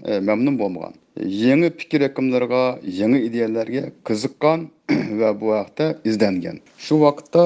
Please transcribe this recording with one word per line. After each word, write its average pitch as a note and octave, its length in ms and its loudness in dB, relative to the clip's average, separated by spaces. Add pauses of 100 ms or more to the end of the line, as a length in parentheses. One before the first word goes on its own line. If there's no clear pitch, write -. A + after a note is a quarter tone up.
e, G#2 180 -2
mamnun A2 380 0
bo'lmagan. F#2 440 -6 (120)
Yangi B2+ 580 2
fikr D3+ 300 -2
oqimlariga, B2+ 600 0 (260)
yangi G#2+ 320 2
ideyalarga A2+ 640 -2 (160)
qiziqqan D3 680 -2 (240)
<clears throat> G#2+ 300 0
va A2 120 2
bu G#2+ 220 -2
haqda G#2+ 320 -2 (140)
izlangan. F#2+ 580 -2 (160)
Shu - 240 0
vaqtda, D3+ 480 4